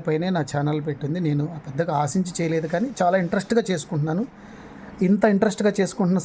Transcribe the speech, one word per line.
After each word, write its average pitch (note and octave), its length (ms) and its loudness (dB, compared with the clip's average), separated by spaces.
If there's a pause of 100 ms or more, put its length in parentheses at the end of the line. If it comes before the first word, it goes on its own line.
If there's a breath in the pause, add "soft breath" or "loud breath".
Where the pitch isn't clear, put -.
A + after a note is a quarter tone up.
పైనే D#3+ 200 0 (100)
నా D#3+ 40 0 (100)
ఛానల్ D3 360 0
పెట్టింది. D3+ 400 -4
నేను D3 160 2 (220)
పెద్దగా D3+ 360 -2
ఆశించి F3 360 0
చేయలేదు, D#3+ 360 0
కానీ G3 140 0 (120)
చాలా F3+ 240 4
ఇంట్రెస్ట్గా G3+ 460 0
చేసుకుంటున్నాను. D#3+ 540 -2 (840 loud breath)
ఇంత G3+ 160 4 (120)
ఇంట్రెస్ట్గా G#3 440 2
చేసుకుంటున్న F#3 460 2